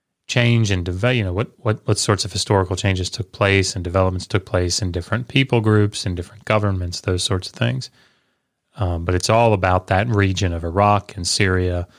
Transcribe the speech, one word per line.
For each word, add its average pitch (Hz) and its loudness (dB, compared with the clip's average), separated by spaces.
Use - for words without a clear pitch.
change 117 2
and 90 -2
develop, 92 -2
you 110 0
know, 90 -2
what, 98 -4
what, - -2
what 107 0
sorts - 0
of - -8
historical 95 0
changes 92 -2
took - -12
place 98 2
and 87 -6
developments 92 0
took - -4
place 90 -2
in 90 -4
different 101 -6
people 131 2
groups 107 2
and 90 -4
different - -12
governments, 95 -2
those 92 -2
sorts - -4
of - -18
things. 123 -4
Um, 87 -2
but 90 0
it's 90 -2
all 113 4
about 92 2
that 101 2
region 98 0
of 85 -6
Iraq 101 0
and 87 -8
Syria 90 0